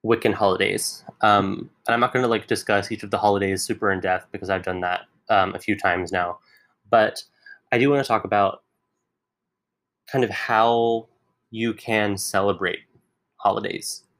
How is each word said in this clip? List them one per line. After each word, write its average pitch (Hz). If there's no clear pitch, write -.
Wiccan 113
holidays. 98
Um, 101
and 117
I'm 117
not 123
gonna, 127
like, 113
discuss 101
each 110
of 101
the 107
holidays 98
super 107
in 95
depth 92
because 98
I've 92
done 92
that, 90
um, 95
a -
few 101
times 92
now. 87
But -
I 123
do 135
wanna 139
talk 110
about 101
kind 127
of 113
how 117
you 113
can 104
celebrate 95
holidays. -